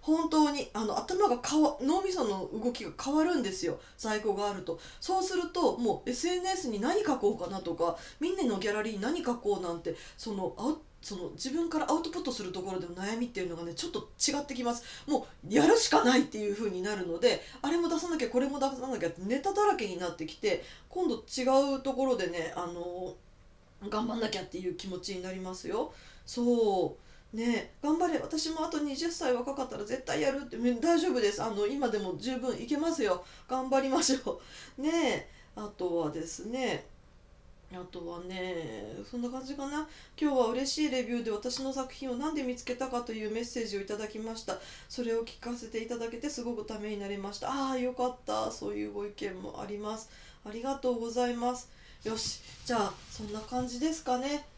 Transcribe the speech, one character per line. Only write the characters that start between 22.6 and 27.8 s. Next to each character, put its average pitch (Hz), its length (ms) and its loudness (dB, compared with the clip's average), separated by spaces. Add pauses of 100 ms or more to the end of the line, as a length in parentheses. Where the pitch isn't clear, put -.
の、 175 480 -6 (720)
頑 214 180 0
張 226 80 -2
ん 226 60 0
な 214 80 2
き 190 100 -2
ゃ 180 40 -6
っ - 20 -8
て - 120 -10
い 180 120 -2
う 160 60 -4
気 - 120 -8
持 180 120 -6
ち 190 140 -6
に 180 80 -4
な 185 120 -6
り 190 80 -6
ま 185 120 -6
す - 140 -8
よ。 226 260 -2 (320)
そ 226 720 4 (360)
う。 220 40 -6
ね、 233 360 2 (100)